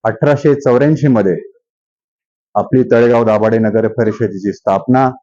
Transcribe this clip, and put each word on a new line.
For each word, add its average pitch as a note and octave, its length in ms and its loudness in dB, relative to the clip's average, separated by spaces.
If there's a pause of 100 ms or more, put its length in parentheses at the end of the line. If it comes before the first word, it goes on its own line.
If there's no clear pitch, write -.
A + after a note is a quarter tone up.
अठराशे C#3+ 500 0
चौऱ्याऐंशी C#3+ 540 0
मध्ये G2 280 2 (1160)
आपली G#2 280 0
तळेगाव A#2 420 2
दाभाडे A2 340 0
नगर A2 300 0
परिषदेची G2+ 640 -4
स्थापना B2+ 580 0 (120)